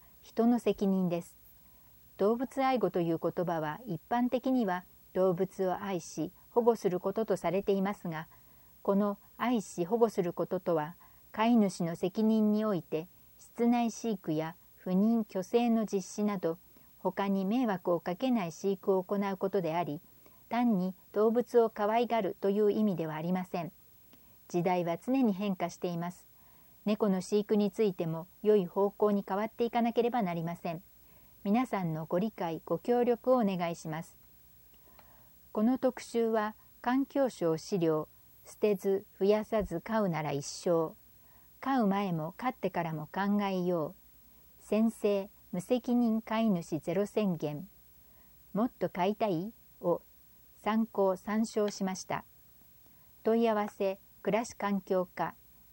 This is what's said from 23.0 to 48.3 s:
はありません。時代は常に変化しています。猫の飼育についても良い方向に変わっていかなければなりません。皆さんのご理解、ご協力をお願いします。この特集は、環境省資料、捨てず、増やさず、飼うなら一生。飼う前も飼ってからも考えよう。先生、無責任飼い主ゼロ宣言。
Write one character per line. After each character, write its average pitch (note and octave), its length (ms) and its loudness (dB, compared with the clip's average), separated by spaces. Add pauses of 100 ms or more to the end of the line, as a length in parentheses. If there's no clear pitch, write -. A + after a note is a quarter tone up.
は D3+ 100 -6
あ D#3 60 -6
り F3 100 -2
ま F#3 120 -2
せ F3+ 180 -8
ん。 E3 80 -10 (800)
時 F3 140 0
代 F3+ 220 2
は E3+ 120 -2
常 C4 260 0
に G#3+ 100 4
変 F#3+ 240 -2
化 F3 140 -4
し - 60 -16
て F3+ 120 -6
い E3+ 100 -4
ま F3 120 -6
す。 - 160 -20 (600)
猫 G#3 220 2
の F#3 120 2
飼 G#3 200 0
育 G#3+ 160 0
に G#3 160 2
つ A3+ 100 -2
い G3+ 100 2
て F3 140 -4
も D#3+ 220 -6 (160)
良 G#3+ 100 6
い G3 100 4
方 G3 280 0
向 G#3 180 2
に G3+ 180 0
変 F#3+ 80 -2
わ G#3+ 100 -2
っ - 20 -8
て - 160 -4
い A#3 80 -4
か A#3 100 2
な A#3 100 0
け A#3 120 2
れ A#3+ 60 2
ば A#3+ 120 0
な F3+ 100 -2
り E3+ 120 -4
ま E3+ 100 -6
せ E3+ 180 -8
ん。 E3+ 80 -8 (640)
皆 A#3 240 2
さ G3 160 -4
ん D#3+ 100 -2
の D#3 140 -6
ご F3 140 0
理 A3 100 -2
解、 E3 340 -6
ご E3+ 140 -2
協 A#3+ 240 2
力 A#3+ 320 2
を B3 40 4
お A#3 60 2
願 F3+ 260 0
い F3 40 -4
し - 140 -12
ま D#3 160 -6
す。 - 120 -20 (1300)
こ G#3+ 140 0
の B3+ 140 4
特 - 220 0
集 A#3 280 -2
は、 A3 260 0 (280)
環 C4 220 2
境 C#4 240 2
省 E3 280 0
資 F3+ 240 -2
料、 D#3 280 2 (360)
捨 - 100 -20
て G#3 220 2
ず、 G3 280 -2 (140)
増 F#3+ 60 0
や G#3 200 4
さ G#3 200 -2
ず、 E3+ 160 -6
飼 A3 220 -2
う G3 60 2
な D#3 140 -2
ら D3 80 -2
一 C#3+ 160 -4
生。 E3 480 0 (640)
飼 C4 220 0
う G3+ 60 4
前 G3 240 0
も D#3+ 240 -4
飼 B3+ 140 -4
っ - 40 -12
て F#3 160 -4
か F3 140 -4
ら D#3+ 80 -4
も D3+ 200 -8
考 G3+ 300 0
え F#3+ 220 -2
よ F3 320 -2 (640)
う。 - 20 -20
先 A3 300 0
生、 G3+ 360 -2 (220)
無 F3+ 100 -4
責 A#3+ 360 0
任 A3 260 2
飼 A3 180 -2
い A3+ 100 2
主 E3+ 280 -2
ゼ E3+ 160 -4
ロ G3+ 120 0
宣 G3 300 0
言。 D3 320 -6 (880)